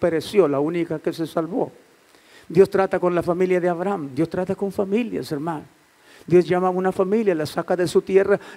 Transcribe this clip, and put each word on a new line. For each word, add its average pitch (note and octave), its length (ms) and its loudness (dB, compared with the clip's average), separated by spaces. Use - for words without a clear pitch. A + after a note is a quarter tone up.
pereció, E3 480 2
la C#3 100 0
única E3 400 -2
que E3 140 -4
se D#3+ 160 -6
salvó. E3 420 -4
Dios F#3 200 6
trata F#3+ 300 0
con F3 160 0
la E3+ 80 0
familia F3+ 380 0
de F3 80 0
Abraham. F3 440 -4
Dios D#3+ 160 -2
trata F#3 280 -4
con G3 160 -4
familias, G3 580 -4
hermano. D3+ 320 -6
Dios F3 180 4
llama F3+ 220 0
a F#3 40 2
una F#3 200 -2
familia, G3 460 0
la D3+ 100 -4
saca F3 300 -4
de F3 100 0
su F#3+ 160 2
tierra F#3+ 380 4